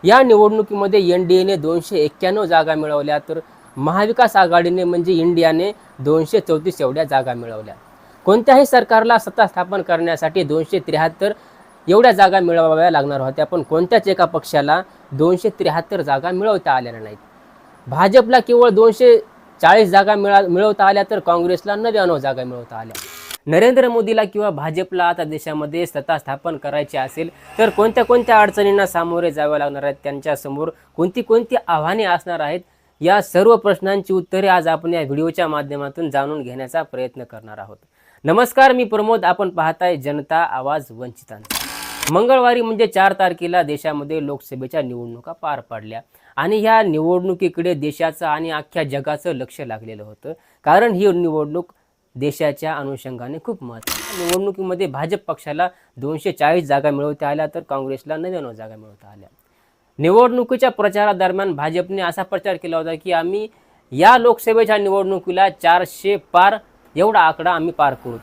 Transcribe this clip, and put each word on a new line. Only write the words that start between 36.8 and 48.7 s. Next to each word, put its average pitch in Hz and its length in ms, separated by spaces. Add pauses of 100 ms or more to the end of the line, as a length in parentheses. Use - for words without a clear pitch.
प्रयत्न 127 400
करणार 107 340
आहोत. 101 200 (460)
नमस्कार, 247 480
मी 254 120
प्रमोद, 214 420
आपण 208 240
पाहताय 170 480
जनता 143 400
आवाज 139 540
वंचितांचा. 113 640 (560)
मंगळवारी 247 480
म्हणजे 220 260
चार 190 260
तारखेला 175 500
देशामध्ये 147 600
लोकसभेच्या 139 560
निवडणुका 120 500
पार 147 280
पडल्या 110 420 (340)
आणि 190 240
ह्या 220 220
निवडणुकीकडे 180 920
देशाचं 156 520
आणि 160 260
अख्ख्या 156 320